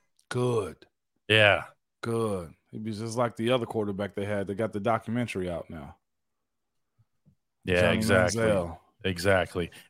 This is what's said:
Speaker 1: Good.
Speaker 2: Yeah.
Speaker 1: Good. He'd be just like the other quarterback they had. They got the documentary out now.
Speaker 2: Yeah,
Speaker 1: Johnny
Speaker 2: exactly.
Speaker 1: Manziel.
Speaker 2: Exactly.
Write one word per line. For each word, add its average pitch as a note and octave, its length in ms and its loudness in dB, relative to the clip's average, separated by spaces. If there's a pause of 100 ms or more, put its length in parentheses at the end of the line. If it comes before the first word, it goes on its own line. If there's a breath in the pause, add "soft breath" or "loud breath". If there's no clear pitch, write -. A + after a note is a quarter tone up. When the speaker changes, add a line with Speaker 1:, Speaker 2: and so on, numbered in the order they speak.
(300)
Speaker 1:
Good. A#2+ 480 -2 (520)
Speaker 2:
Yeah. G#2 360 6 (360)
Speaker 1:
Good. G#2+ 520 -4 (180)
He'd A#2 120 -12
be A2 80 -6
just A2 260 -8
like A#2+ 200 0
the A2+ 140 0
other B2 140 0
quarterback G2+ 480 -4
they G2+ 120 -4
had. G2+ 220 -2
They G2+ 60 -4
got G#2+ 180 -4
the G#2 80 -6
documentary A2 720 -2
out E2+ 200 -6
now. D2+ 260 -14 (1700)
Speaker 2:
Yeah, F2+ 160 4
Speaker 1:
Johnny F2 160 4
Speaker 2:
exactly. G2 460 2
Speaker 1:
Manziel. F#2 340 0 (260)
Speaker 2:
Exactly. F2+ 680 0 (180 soft breath)